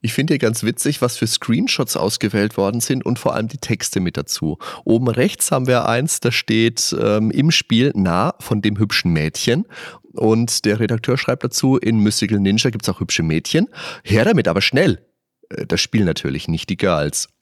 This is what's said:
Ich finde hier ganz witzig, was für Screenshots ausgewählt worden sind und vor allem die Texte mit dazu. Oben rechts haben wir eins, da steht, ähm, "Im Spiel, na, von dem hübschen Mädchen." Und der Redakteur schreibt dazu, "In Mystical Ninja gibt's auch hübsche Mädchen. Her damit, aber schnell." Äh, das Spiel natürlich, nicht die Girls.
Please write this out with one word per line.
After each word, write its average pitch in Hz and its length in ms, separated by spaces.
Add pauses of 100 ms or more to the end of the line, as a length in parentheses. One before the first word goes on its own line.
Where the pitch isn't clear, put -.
Ich - 100
finde 156 200
hier 131 60
ganz 110 240
witzig, 123 400
was 123 120
für 113 120
Screenshots - 680
ausgewählt 104 640
worden 101 240
sind 131 240
und 123 140
vor - 160
allem 110 120
die - 120
Texte - 400
mit 90 180
dazu. 73 400 (260)
Oben 117 240
rechts 123 440
haben 127 160
wir 123 200
eins, 120 320
da - 120
steht, 113 680
ähm, 110 300
"Im 151 220
Spiel, 123 420
na, 95 460
von 104 240
dem 104 160
hübschen 101 340
Mädchen." 80 540 (440)
Und 113 540
der 107 140
Redakteur 117 400
schreibt - 240
dazu, 131 340
"In 113 220
Mystical 104 400
Ninja 101 320
gibt's 110 180
auch 92 100
hübsche - 220
Mädchen. 85 460 (360)
Her 110 220
damit, 175 220
aber 87 140
schnell." - 440 (440)
Äh, - 180
das - 140
Spiel - 220
natürlich, 78 440
nicht 82 240
die 92 60
Girls. 76 520 (120)